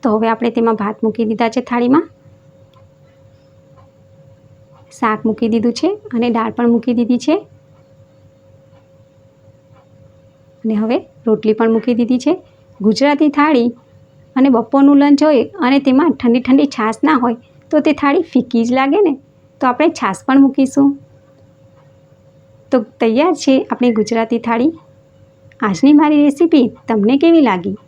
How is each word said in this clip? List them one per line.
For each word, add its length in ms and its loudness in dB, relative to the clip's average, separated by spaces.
તો 120 0
હવે 160 0
આપણે 260 -2
તેમાં 240 0
ભાત 240 -6
મૂકી 240 -2
દીધા 260 -2
છે 140 -2
થાળીમાં, 360 0
શાક 300 -4
મૂકી 260 -4
દીધું 240 -2
છે 100 -4
અને 220 -2
દાળ 200 -6
પણ 180 0
મૂકી 240 -4
દીધી 260 -2
છે. 120 0
અને 180 -2
હવે 160 -2
રોટલી 320 0
પણ 180 2
મૂકી 240 -2
દીધી 260 0
છે. 80 2
ગુજરાતી 580 2
થાળી 300 2
અને 200 2
બપોરનું 460 2
લંચ 260 4
હોય 160 2
અને 200 2
તેમાં 240 2
ઠંડી 260 0
ઠંડી 300 2
છાશ 320 -4
ના 160 2
હોય 140 -2
તો 160 2
તે 140 2
થાળી 320 0
ફીકી 360 0
જ 100 -2
લાગે 280 0
ને. 60 0
તો 100 -6
આપણે 180 0
છાશ 260 -6
પણ 180 4
મૂકીશું. 480 0
તો 60 0
તૈયાર 340 0
છે 180 2
આપણી 360 -2
ગુજરાતી 500 -4
થાળી. 240 0
આજની 320 4
મારી 240 2
રેસીપી 440 2
તમને 300 0
કેવી 320 4
લાગી? 260 -4